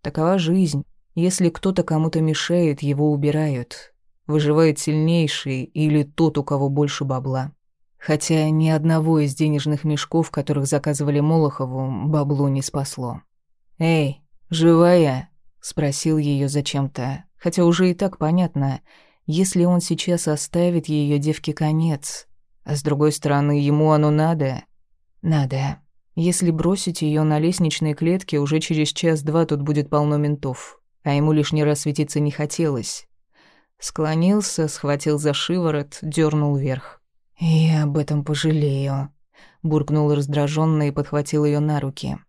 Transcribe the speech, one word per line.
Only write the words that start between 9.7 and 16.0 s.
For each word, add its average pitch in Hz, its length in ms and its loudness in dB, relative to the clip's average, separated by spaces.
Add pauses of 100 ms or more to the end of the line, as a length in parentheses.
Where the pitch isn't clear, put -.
мешков, 156 460 -2
которых 139 360 -2
заказывали 147 540 0
Молохову, 135 880 0
бабло 143 400 0
не 135 140 0
спасло. 135 580 -6 (580)
«Эй, 160 440 0 (260)
живая?» — 165 800 4 (320)
спросил 151 560 -2